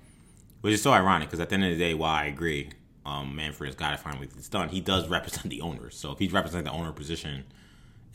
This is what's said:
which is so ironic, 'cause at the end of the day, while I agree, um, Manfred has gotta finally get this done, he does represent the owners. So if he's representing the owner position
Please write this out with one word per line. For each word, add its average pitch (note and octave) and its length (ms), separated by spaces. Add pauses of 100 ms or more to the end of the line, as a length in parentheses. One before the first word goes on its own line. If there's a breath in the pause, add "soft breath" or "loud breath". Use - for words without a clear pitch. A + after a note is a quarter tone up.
(600 soft breath)
which G#2+ 120
is G#2 80
so C#3 100
ironic, F#2 380
'cause E2 100
at E2+ 100
the G2 60
end F#2+ 100
of F2+ 60
the D#2+ 60
day, E2+ 160
while D#2 220
I D2+ 100
agree, D2 460 (340)
um, C#2+ 300
Manfred D2+ 320
has B1+ 80
gotta D2 220
finally C#2 280
get - 100
this - 140
done, F2+ 200
he F2+ 120
does F#2 280
represent - 420
the B1+ 100
owners. B1 340
So C#2+ 160
if C2+ 60
he's F#2 140
representing E2+ 340
the C#2+ 120
owner E2 140
position D2 540 (680 soft breath)